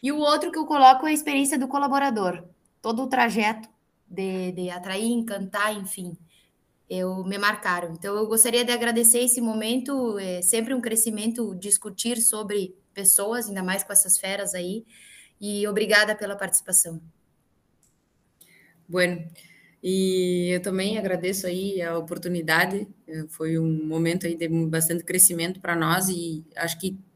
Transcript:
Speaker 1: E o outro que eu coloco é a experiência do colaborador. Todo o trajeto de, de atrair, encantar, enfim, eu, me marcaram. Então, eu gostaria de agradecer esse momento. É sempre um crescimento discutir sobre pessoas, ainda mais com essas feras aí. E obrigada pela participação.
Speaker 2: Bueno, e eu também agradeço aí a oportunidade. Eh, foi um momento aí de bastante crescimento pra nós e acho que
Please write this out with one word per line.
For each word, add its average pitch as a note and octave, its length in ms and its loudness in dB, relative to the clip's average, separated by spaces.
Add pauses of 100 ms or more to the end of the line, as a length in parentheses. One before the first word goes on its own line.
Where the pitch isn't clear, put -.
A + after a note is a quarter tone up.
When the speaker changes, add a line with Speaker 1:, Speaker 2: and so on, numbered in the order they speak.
Speaker 1:
E C4+ 100 -2
o D4+ 80 -2
outro D4+ 320 2
que D#4+ 80 -6
eu D#4 60 -2
coloco C#4 420 8
é D#4 40 2
a - 20 2
experiência C#4 440 0
do C4 100 0
colaborador. B3+ 760 0 (380)
Todo A3+ 220 -2
o - 40 -6
trajeto A3 600 0 (400)
de, F#3 440 -4
de F3+ 180 -6
atrair, F#3+ 420 -4
encantar, G#3+ 640 -2
enfim, F#3+ 400 -10 (760)
eu, F#3 340 -4
me F#3+ 140 -4
marcaram. G3+ 560 0
Então, G3+ 220 -6
eu G#3+ 120 0
gostaria A3+ 360 2
de A#3+ 80 -2
agradecer A#3 480 4
esse B3 220 2
momento. A#3 760 -2
É F#3 220 -6
sempre A3+ 320 0
um B3+ 80 -2
crescimento A3 720 -2
discutir G3+ 680 -4
sobre G#3 540 -2 (180)
pessoas, G#3 540 0
ainda F#3+ 160 -6
mais F#3+ 200 -2
com - 100 -10
essas F#3+ 240 4
feras G3 360 -4
aí. F#3 320 -6 (540)
E G3+ 280 -2
obrigada G#3 480 4
pela G3+ 200 -6
participação. F3+ 640 0 (1900)
Speaker 2:
Bueno, F3 380 0 (560)
e F#3 720 2
eu F3+ 80 0
também F#3+ 360 -2
agradeço F#3 500 -2
aí F#3 340 -4
a E3+ 160 -4
oportunidade. F3 920 0 (200)
Eh, D#3 220 -8
foi D#3+ 280 -2
um D#3+ 280 0
momento E3 420 0
aí E3+ 80 -2
de E3 120 -4 (200)
bastante D#3+ 360 0
crescimento F3+ 560 2
pra E3+ 160 -2
nós E3+ 340 2
e E3+ 340 -4 (120)
acho E3 240 -4
que F#3+ 180 -4 (180)